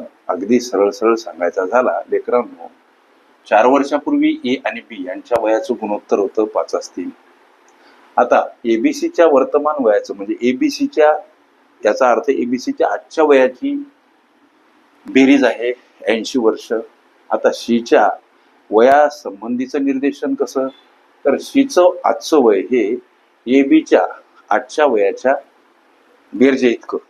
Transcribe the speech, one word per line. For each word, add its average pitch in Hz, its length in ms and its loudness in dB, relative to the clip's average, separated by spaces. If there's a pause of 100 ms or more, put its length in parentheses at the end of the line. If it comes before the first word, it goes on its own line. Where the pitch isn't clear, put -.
(300)
अगदी 98 300 0
सरळ 101 320 0
सरळ 113 240 0
सांगायचा 87 500 -6
झाला, 113 260 0 (200)
लेकरांनो, 110 560 -4 (800)
चार 110 180 4
वर्षापूर्वी 143 680 0 (100)
ए 123 100 -2 (100)
आणि 113 140 -8 (100)
बी 101 160 -12
यांच्या 98 360 -4
वयाचं 110 400 0
गुणोत्तर 104 380 -4
होतं 104 260 -2 (100)
पाचास 87 400 -6
तीन. 90 140 -10 (1080)
आता 120 240 2 (240)
एबीसीच्या 139 680 0
वर्तमान 143 540 0
वयाचं, 101 300 0
म्हणजे 98 200 -8 (140)
एबीसीच्या, 151 640 0 (680)
याचा 107 300 2
अर्थ 117 180 0
एबीसीच्या 127 640 -2
आजच्या - 300 -4
वयाची 135 520 2 (1300)
बेरीज 135 400 4
आहे 113 260 -2 (420)
ऐंशी 113 260 -4
वर्ष. 110 320 0 (580)
आता - 220 0
सीच्या 117 560 0 (640)
वयासंबंधीचं 127 1160 0
निर्देशन 139 540 -4
कसं, 131 280 -4 (580)
तर 135 120 0
सीचं 139 520 2 (160)
आजचं - 380 0
वय 104 160 4 (120)
हे 113 180 0 (580)
एबीच्या 139 580 2 (440)
आजच्या 107 360 -2
वयाच्या 110 480 0 (1000)
बेरजे 123 360 2
इतकं. - 280 -6 (120)